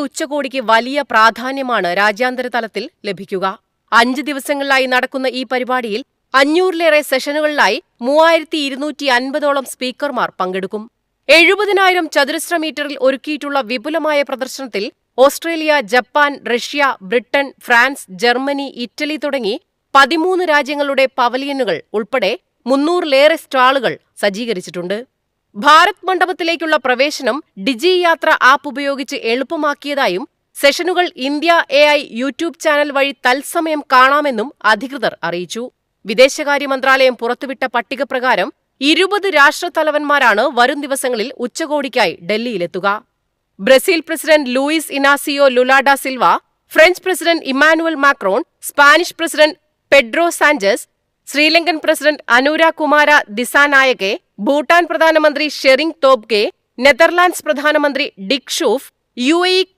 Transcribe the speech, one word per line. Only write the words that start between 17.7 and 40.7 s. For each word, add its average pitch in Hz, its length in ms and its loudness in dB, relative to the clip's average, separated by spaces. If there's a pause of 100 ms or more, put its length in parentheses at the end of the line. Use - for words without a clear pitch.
ജർമ്മനി, 269 440 -2 (180)
ഇറ്റലി 294 380 -8
തുടങ്ങി 262 320 -4 (400)
പതിമൂന്ന് 330 560 0
രാജ്യങ്ങളുടെ 285 540 0 (140)
പവലിയനുകൾ 254 580 -2 (200)
ഉൾപ്പെടെ 233 360 -2 (380)
മുന്നൂറിലേറെ 302 720 2
സ്റ്റാളുകൾ 254 500 0 (280)
സജ്ജീകരിച്ചിട്ടുണ്ട്. 190 760 -6 (580)
ഭാരത് 311 520 4
മണ്ഡപത്തിലേക്കുള്ള 330 680 -2 (100)
പ്രവേശനം 262 520 -2 (300)
ഡിജി 277 260 0 (140)
യാത്ര 320 220 0 (220)
ആപ്പ് 285 200 0
ഉപയോഗിച്ച് 277 460 -6 (140)
എളുപ്പമാക്കിയതായും 277 920 -4 (380)
സെഷനുകൾ 349 440 0 (220)
ഇന്ത്യ 302 240 0 (280)
എ - 20 6 (160)
ഐ 294 40 -2 (180)
YouTube 277 440 -6
ചാനൽ 294 340 0
വഴി 277 140 0 (140)
തത്സമയം 302 560 -2 (120)
കാണാമെന്നും 262 560 2 (220)
അധികൃതർ 226 440 -4 (140)
അറിയിച്ചു. 180 340 -8 (460)
വിദേശകാര്യ 285 640 2
മന്ത്രാലയം 262 500 2
പുറത്തുവിട്ട 247 420 -6 (120)
പട്ടിക 240 260 -6 (100)
പ്രകാരം 240 380 0 (400)
ഇരുപത് 370 380 0 (100)
രാഷ്ട്രത്തലവന്മാരാണ് 285 1080 2 (140)
വരും 269 280 2